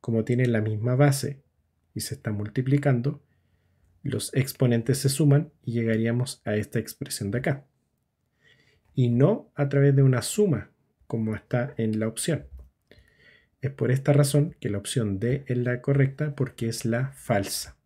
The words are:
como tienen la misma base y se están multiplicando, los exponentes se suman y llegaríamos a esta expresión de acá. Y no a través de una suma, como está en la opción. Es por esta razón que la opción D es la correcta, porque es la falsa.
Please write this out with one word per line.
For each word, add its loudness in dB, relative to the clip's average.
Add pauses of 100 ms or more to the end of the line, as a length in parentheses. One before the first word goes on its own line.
como -2
tienen 2
la 2
misma -2
base 2 (520)
y -8
se -8
están -8
multiplicando, 0 (800)
los -6
exponentes 0
se 0
suman 2 (100)
y -8
llegaríamos -2
a -2
esta -4
expresión -8
de -2
acá. -4 (1300)
Y 2
no 2
a -2
través 4
de 6
una 4
suma, 0 (400)
como -2
está -4
en -2
la -2
opción. -4 (1120)
Es -6
por -2
esta 2
razón 2
que -4
la -2
opción -2
D -2
es -2
la -2
correcta, 0
porque -4
es -8
la 0
falsa. -4